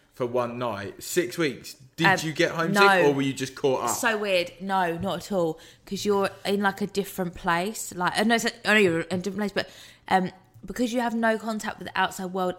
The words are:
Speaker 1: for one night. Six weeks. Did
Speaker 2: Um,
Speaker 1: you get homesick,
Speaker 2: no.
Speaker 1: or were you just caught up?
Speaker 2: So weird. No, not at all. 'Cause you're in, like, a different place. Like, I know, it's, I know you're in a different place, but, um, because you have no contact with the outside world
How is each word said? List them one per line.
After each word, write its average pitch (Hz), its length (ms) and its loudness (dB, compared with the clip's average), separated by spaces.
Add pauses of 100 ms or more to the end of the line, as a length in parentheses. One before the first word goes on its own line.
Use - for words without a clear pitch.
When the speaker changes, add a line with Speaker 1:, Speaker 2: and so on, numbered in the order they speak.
(140)
Speaker 1:
for 127 100 -4
one 120 340 -2
night. 101 440 -6
Six - 340 -2
weeks. 151 400 -4 (200)
Did 170 100 2
Speaker 2:
Um, 190 160 4
Speaker 1:
you 160 100 -4
get 160 200 2
homesick, 175 300 2
Speaker 2:
no. 190 260 8
Speaker 1:
or 143 60 6
were 139 80 0
you 135 120 0
just 131 200 -6
caught 131 300 0
up? 120 60 0
Speaker 2:
So 220 260 0
weird. 190 440 0
No, 190 360 0
not 175 300 -4
at - 60 -6
all. 170 280 0 (240)
'Cause 202 220 -6
you're 196 240 2 (160)
in, 202 160 0
like, 196 180 0
a 202 60 -2
different 185 480 -4
place. 180 600 -4
Like, 175 240 -2
I 202 40 2
know, 233 140 4
it's, 226 100 -2 (180)
I 202 100 4
know 214 60 6
you're 165 220 4
in 180 180 -4
a - 20 -10
different 202 300 -4
place, - 140 -2
but, - 20 -20 (400)
um, 185 240 2 (320)
because 220 300 -2
you 247 60 0
have 233 140 -2
no 226 240 2
contact 214 400 -6
with - 100 -12
the - 100 -6
outside 190 340 -2
world 180 260 -2